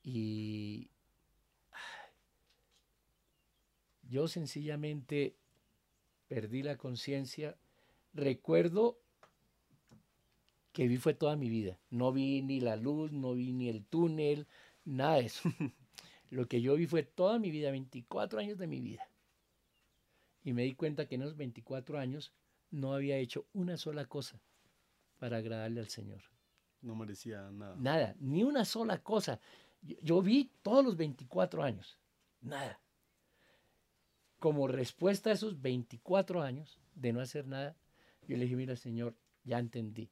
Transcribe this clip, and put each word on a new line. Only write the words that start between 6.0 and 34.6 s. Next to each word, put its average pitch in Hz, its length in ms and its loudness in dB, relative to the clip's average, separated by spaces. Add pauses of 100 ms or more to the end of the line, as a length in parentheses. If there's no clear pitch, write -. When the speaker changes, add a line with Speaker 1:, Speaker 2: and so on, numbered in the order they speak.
Speaker 1:
perdí 120 340 -4
la 143 140 -4
conciencia. 139 800 -6 (580)
Recuerdo 165 840 4 (1700)
que 135 160 2
vi 123 100 4
fue 151 160 2
toda 151 220 2
mi 131 120 -2
vida. 104 300 -2 (120)
No 127 220 2
vi 135 300 2
ni 135 180 0
la 113 160 2
luz, 147 360 -2
no 131 220 -2
vi 127 180 -2
ni 127 160 0
el 107 160 -4
túnel, 156 640 2 (380)
nada 143 320 4
de 123 100 6
eso. - 160 -8
Speaker 2:
<laughs> 160 320 0 (560)
Speaker 1:
Lo 127 180 0
que 120 120 2
yo 131 160 6
vi 165 100 4
fue 160 160 2
toda 208 360 4
mi 202 120 0
vida, 151 200 0
veinticuatro 135 680 -4
años 208 200 -4
de 185 80 -6
mi 139 140 -4
vida. - 280 -8 (1400)
Y 131 80 -2
me 120 100 2
di 131 120 0
cuenta 151 320 -2
que 127 100 -6
en 131 60 -2
esos 151 140 -6
veinticuatro 135 640 -8
años 135 340 -4 (380)
no 139 240 -2
había 139 220 0
hecho 131 360 -4
una 180 240 -2
sola 147 300 -6
cosa - 340 -8 (800)
para 120 200 -2
agradarle 113 420 -4
al 107 80 -8
Señor. 101 340 -12 (600)
Speaker 2:
No 117 120 -8
merecía 104 560 -10
nada. 101 260 -12
Speaker 1:
Nada, 139 440 2
ni 147 240 2
una 277 200 2
sola 220 380 -2
cosa. 190 380 0 (420)
Yo, - 200 -12
yo 170 200 6
vi 240 280 6 (120)
todos 262 220 8
los 214 120 2
veinticuatro 160 680 0
años, 107 360 -2 (440)
nada. 135 380 -6 (1600)
Como 147 300 4